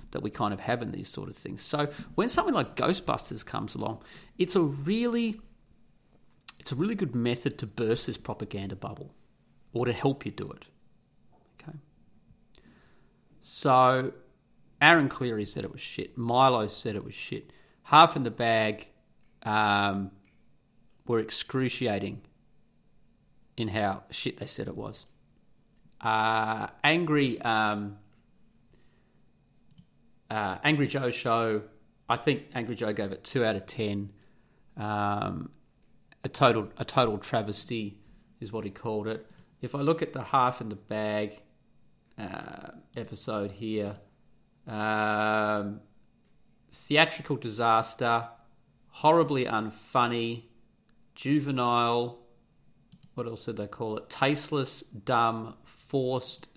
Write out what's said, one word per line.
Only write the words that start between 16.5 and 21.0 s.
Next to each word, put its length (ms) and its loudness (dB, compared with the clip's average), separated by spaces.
said 300 -6
it 80 -6
was 100 -14
shit. 380 -12
Half 320 8
in 80 0
the 80 -2
Bag, 560 2
um, 640 2